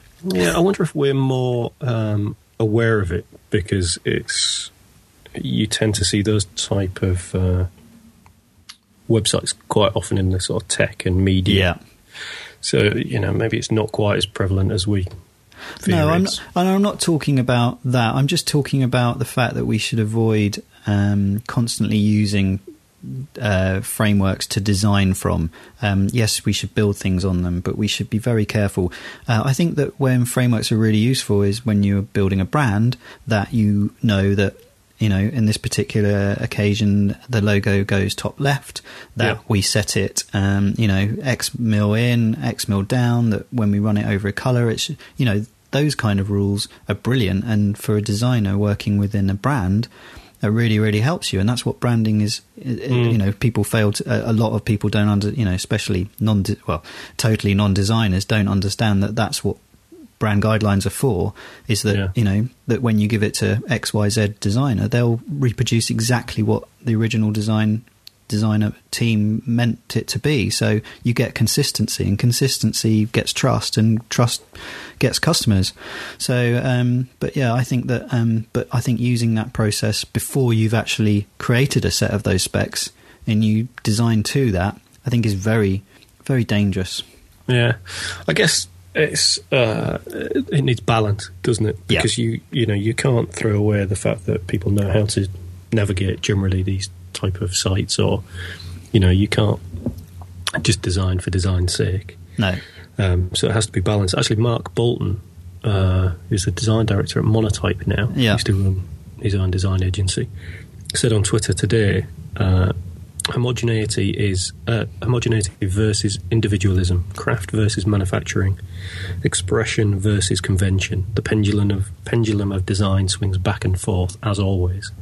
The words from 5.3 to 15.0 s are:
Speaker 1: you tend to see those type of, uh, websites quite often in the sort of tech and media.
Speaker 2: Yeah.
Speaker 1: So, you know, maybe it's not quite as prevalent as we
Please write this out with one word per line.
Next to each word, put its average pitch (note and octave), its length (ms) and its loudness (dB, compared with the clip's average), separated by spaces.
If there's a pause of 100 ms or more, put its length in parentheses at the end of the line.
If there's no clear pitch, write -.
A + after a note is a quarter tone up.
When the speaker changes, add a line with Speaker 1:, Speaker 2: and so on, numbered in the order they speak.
Speaker 1:
you A#2+ 320 -2
tend G#2+ 300 0
to F#2 80 0
see G2+ 180 0
those G#2+ 220 0 (100)
type G2 480 -4
of, F2+ 320 -2
uh, F2+ 300 0 (1400)
websites - 460 0 (140)
quite - 280 4
often - 220 -2
in F#2 120 2
the F#2 100 0
sort - 220 -4
of - 60 -18
tech - 380 -4
and F#2 180 2
media. F#2+ 560 2
Speaker 2:
Yeah. - 400 -20 (400)
Speaker 1:
So, - 180 0 (160)
you A#2+ 240 -4
know, G2+ 140 0
maybe A2+ 260 -2
it's - 140 -6
not G#2+ 200 0
quite G2+ 260 0
as G#2 80 -2
prevalent F#2+ 440 0
as G2+ 160 -2
we G2 200 0 (760)